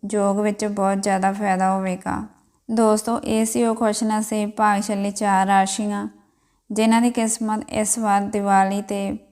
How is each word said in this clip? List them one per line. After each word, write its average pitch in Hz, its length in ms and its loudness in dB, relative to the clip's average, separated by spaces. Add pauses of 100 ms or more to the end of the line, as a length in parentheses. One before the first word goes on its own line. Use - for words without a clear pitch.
(120)
ਯੋਗ 202 280 2
ਵਿੱਚ 208 240 -2
ਬਹੁਤ 196 340 0
ਜ਼ਿਆਦਾ 196 340 0
ਫਾਇਦਾ 190 380 0
ਹੋਵੇਗਾ। 190 460 -4 (520)
ਦੋਸਤੋ, 226 520 2
ਇਹ 220 240 0
ਸੀ 233 200 0
ਉਹ 226 100 2
ਖੁਸ਼ਨਸੀਬ 214 760 -2
ਭਾਗਸ਼ਾਲੀ 202 600 0
ਚਾਰ 196 360 2
ਰਾਸ਼ੀਆਂ, 202 600 0 (640)
ਜਿਨ੍ਹਾਂ 220 320 4
ਦੀ 240 80 4
ਕਿਸਮਤ 220 600 -2
ਇਸ 214 280 -2
ਵਾਰ 202 280 2
ਦੀਵਾਲੀ 202 560 0
'ਤੇ 202 340 -4 (160)